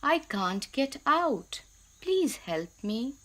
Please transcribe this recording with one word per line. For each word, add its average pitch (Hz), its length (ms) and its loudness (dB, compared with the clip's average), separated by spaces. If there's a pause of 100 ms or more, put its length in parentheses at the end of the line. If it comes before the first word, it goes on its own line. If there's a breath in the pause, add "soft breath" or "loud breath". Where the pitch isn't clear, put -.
I 311 180 4
can't 196 520 -4
get 269 320 -2
out. 294 580 0 (380)
Please 370 360 2
help 170 340 -4 (120)
me. 226 320 -2 (100)